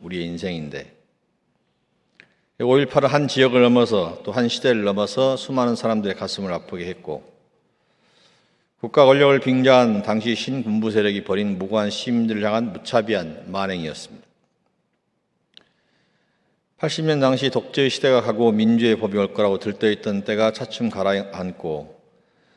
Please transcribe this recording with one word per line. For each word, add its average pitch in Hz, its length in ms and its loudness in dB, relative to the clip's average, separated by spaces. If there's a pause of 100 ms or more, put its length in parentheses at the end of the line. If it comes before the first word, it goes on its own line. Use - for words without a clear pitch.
우리의 87 240 -8
인생인데, 85 680 -10 (1700)
오일팔은 135 480 2
한 147 200 2
지역을 127 340 4
넘어서 113 640 2
또 101 80 -8
한 117 160 0
시대를 117 340 0
넘어서 104 540 -2
수많은 123 400 -2
사람들의 107 400 -2
가슴을 98 360 -8
아프게 87 340 -10
했고, 82 460 -12 (1500)
국가 120 240 4
권력을 139 340 6
빙자한 127 640 4
당시 110 320 -2
신군부 110 560 -4
세력이 104 340 0
벌인 98 340 -2
무고한 104 320 -2
시민들을 113 540 -2
향한 110 280 -2
무차비한 90 760 -4
만행이었습니다. 92 800 -8 (2500)
팔십 160 300 -4
년 151 120 2
당시 131 300 2
독재의 131 400 0
시대가 127 320 2
가고 113 320 2
민주의 110 440 4
법이 104 200 -4
올 98 160 0
거라고 98 260 0
들떠있던 104 680 -2
때가 110 280 0
차츰 120 380 -6
가라앉고, 92 1040 -4 (640)